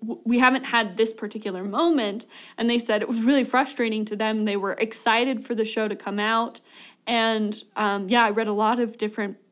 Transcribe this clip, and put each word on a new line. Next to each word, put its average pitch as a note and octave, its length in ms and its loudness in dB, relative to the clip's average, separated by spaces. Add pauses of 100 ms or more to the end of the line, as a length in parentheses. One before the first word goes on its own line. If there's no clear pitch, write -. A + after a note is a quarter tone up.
w-, A3+ 220 -8
we A#3+ 140 2
haven't B3+ 260 6
had G#3 340 -2
this A3 160 2
particular G#3 500 -8
moment. A3+ 640 0 (320)
And A#3 100 0
they A#3+ 100 4
said A3 220 0
it G#3 80 -4
was A3+ 140 -2
really C4 220 6
frustrating A#3 600 0
to G#3+ 100 -6
them. A3 280 0
They G3+ 140 0
were G3 140 -2
excited A#3 760 0
for B3 80 -4
the A3 100 0
show A3 240 -2
to G3+ 80 -6
come G3+ 220 -6
out. A3+ 420 0 (460)
And, A3 560 0 (140)
um, G3+ 340 -2
yeah, A#3+ 160 6
I G#3+ 40 2
read G#3+ 180 0
a G#3+ 40 0
lot A3 280 2
of A#3 180 -4
different G#3 400 -4 (140)